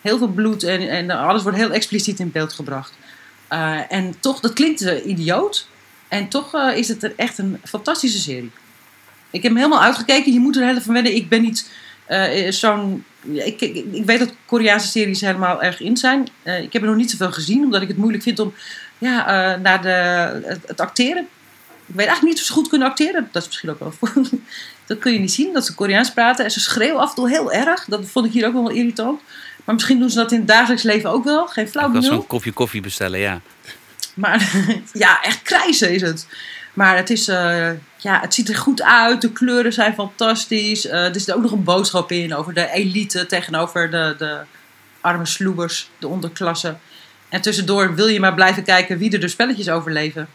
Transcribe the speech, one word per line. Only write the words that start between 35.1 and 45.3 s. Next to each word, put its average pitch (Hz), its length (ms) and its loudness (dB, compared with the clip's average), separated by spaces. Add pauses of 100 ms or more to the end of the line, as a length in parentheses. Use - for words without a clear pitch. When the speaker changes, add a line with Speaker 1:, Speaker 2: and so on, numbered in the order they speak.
Speaker 1:
echt 208 180 -2
krijzen 339 520 2
is 185 80 0
het. 165 260 -4 (460)
Maar 190 220 6
het 185 140 0
is, 220 180 0
eh, 170 420 0 (280)
ja, 196 240 0
het - 120 -2
ziet 220 160 0
er 214 60 -2
goed - 260 0
uit. 240 400 6
De 226 100 2
kleuren 240 420 2
zijn 220 200 2
fantastisch. 214 960 -2
Eh, 175 180 -2
er 180 140 -4
zit 196 140 -2
ook 233 80 0
nog 226 100 2
een 202 120 -2
boodschap 180 480 0
in 170 240 -4
over 156 180 -8
de 160 180 -2
elite 185 540 -2
tegenover 170 680 -2
de, 156 260 -2
de 151 200 -6 (640)
arme 175 240 0
sloebers, 170 640 -4 (100)